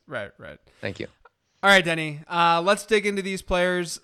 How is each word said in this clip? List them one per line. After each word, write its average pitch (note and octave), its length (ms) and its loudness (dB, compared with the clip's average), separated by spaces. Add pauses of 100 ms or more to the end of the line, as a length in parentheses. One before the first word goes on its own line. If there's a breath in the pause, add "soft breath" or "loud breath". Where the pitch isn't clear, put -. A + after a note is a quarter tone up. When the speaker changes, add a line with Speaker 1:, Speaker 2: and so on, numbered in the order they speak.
Speaker 1:
right, A2+ 320 -10
right. D2 180 -18 (240)
Speaker 2:
Thank G2 180 -8
you. - 60 -10 (560)
Speaker 1:
All G3 80 4
right, F#3+ 160 6
Denny. D#3+ 420 -4
Uh, E3+ 380 2
let's G3+ 220 2
dig G#3 180 0
into G3+ 160 -2
these F#3+ 220 -6
players. F3+ 600 -2